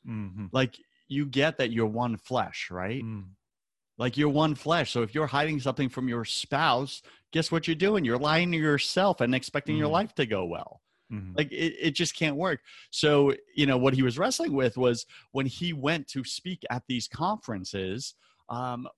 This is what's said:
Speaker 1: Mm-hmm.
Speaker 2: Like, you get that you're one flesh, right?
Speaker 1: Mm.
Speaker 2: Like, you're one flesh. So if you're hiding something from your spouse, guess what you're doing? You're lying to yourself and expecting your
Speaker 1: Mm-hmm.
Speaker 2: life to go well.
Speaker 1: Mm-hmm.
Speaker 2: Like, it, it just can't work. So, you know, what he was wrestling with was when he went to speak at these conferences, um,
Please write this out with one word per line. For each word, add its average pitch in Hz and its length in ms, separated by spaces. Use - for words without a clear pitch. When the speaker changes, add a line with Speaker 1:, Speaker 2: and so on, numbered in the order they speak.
Speaker 1:
Mm-hmm. 104 460
Speaker 2:
Like, 131 260
you 143 180
get 139 320
that 123 140
you're 113 140
one 113 300
flesh, - 540
right? 98 320
Speaker 1:
Mm. 104 280
Speaker 2:
Like, 123 180
you're 147 120
one 151 260
flesh. 156 360
So 120 120
if 107 120
you're 156 120
hiding 147 340
something 131 280
from 127 200
your 120 160
spouse, 139 800
guess 160 220
what 165 160
you're 165 60
doing? 190 300
You're 120 140
lying 160 340
to 165 60
yourself 156 640
and 123 140
expecting 147 420
your 151 100
Speaker 1:
Mm-hmm. 151 60
Speaker 2:
life 202 240
to 135 100
go 98 180
well. - 360
Speaker 1:
Mm-hmm. 95 240
Speaker 2:
Like, 147 160
it, 160 260
it 160 140
just 165 240
can't 151 200
work. 165 240
So, 143 440
you 147 120
know, 131 100
what 131 180
he 135 80
was 123 160
wrestling 247 360
with 127 220
was 123 300
when 135 140
he 170 260
went 147 360
to 131 160
speak - 460
at 123 180
these 123 180
conferences, 107 1080
um, 123 500